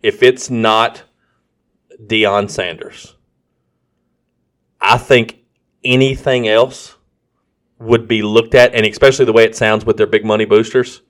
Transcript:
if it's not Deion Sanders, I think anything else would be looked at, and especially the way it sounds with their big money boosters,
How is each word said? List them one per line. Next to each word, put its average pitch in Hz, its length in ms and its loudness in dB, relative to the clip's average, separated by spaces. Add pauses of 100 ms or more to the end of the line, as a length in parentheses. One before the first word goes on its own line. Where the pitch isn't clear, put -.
if 107 180 -4
it's 127 280 0
not 113 540 -2 (1040)
Deion 101 440 0
Sanders, - 640 -12 (1700)
I 107 160 0
think 120 400 0 (460)
anything 131 640 -2
else 113 500 -2 (800)
would 113 280 -2
be 113 140 -2
looked 110 320 0
at, 123 220 4
and 110 100 0
especially 131 400 0
the 113 80 0
way 113 120 4
it 110 100 -2
sounds 107 300 -2
with 110 120 0
their 107 100 0
big 107 180 -2
money 107 200 0
boosters, 110 640 -2